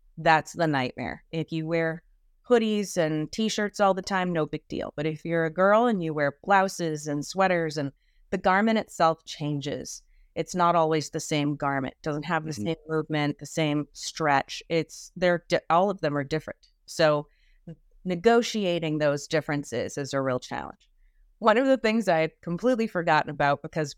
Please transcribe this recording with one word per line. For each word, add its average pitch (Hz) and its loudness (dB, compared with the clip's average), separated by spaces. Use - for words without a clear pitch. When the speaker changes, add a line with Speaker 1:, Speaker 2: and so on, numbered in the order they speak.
Speaker 1:
that's 160 2
the 165 0
nightmare. 131 -2
If 160 -6
you 160 -6
wear 165 -2
hoodies 214 2
and 156 0
t-shirts 214 -2
all 196 4
the 185 -6
time, 185 -2
no 156 2
big - -8
deal. - -6
But 151 -2
if 156 -6
you're 165 0
a 160 -2
girl 202 4
and 208 0
you 160 -2
wear 147 0
blouses 175 2
and 147 -4
sweaters 170 0
and 139 -4
the 202 -4
garment 202 2
itself 165 0
changes, 147 -6
it's - -6
not 175 4
always 160 2
the 160 -8
same 147 -2
garment. 139 -4
It - -20
doesn't 147 -4
have 160 -2
the 156 -8
Speaker 2:
Mm-hmm. 208 -8
Speaker 1:
same 160 -2
movement, 151 -2
the 147 -14
same 147 -2
stretch. - -2
It's, - -6
they're 175 2
di-, 175 2
all 180 4
of 196 -6
them 147 -2
are 143 -2
different. - -8
So 151 2
negotiating 180 2
those 147 0
differences 143 -4
is 139 -6
a 139 0
real 131 0
challenge. - -12
One 214 6
of 269 4
the 262 4
things 220 0
I 165 4
had 160 0
completely 226 0
forgotten 165 0
about, 143 0
because 156 -6